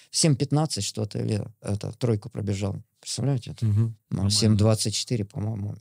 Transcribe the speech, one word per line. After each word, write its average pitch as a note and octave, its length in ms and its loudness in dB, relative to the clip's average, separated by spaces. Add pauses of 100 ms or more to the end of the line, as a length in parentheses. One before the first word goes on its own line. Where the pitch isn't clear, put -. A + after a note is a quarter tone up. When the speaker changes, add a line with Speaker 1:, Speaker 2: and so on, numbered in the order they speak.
(120)
Speaker 1:
семь D#3 240 4
пятнадцать, C#3+ 500 0
что-то, A2 340 -4
или A2 260 -2 (160)
это, G2+ 320 -4
тройку A2+ 360 -2
пробежал». G2+ 480 -4 (240)
Представляете? B2+ 500 -2
Это, - 140 -4
Speaker 2:
Мгм. G#2+ 180 4 (260)
Speaker 1:
ну, - 80 -4
Speaker 3:
Нормально. G2 140 2
Speaker 1:
семь G#2+ 260 4
двадцать G#2+ 380 2
четыре, A2 300 -2
по-моему, G#2 560 -6